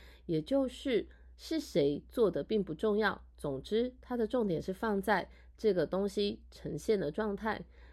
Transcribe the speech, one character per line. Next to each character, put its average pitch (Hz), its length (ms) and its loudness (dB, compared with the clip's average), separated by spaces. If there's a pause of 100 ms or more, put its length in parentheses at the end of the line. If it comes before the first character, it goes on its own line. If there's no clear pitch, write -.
(260)
也 156 160 0
就 269 260 2
是 247 400 -2 (300)
是 320 220 -4
谁 143 500 2
做 214 220 2
的 151 120 -4
并 214 200 0
不 165 100 -6
重 208 240 0
要。 208 260 0 (140)
总 139 240 -4
之， 240 400 0
它 247 160 -4
的 226 80 2
重 226 220 0
点 160 120 0
是 185 140 -4
放 202 260 0
在 190 300 2 (260)
这 214 160 4
个 175 140 4
东 190 240 0
西 202 400 -2
呈 - 260 -8
现 202 240 0
的 151 120 0
状 214 240 -2
态。 214 280 -4 (300)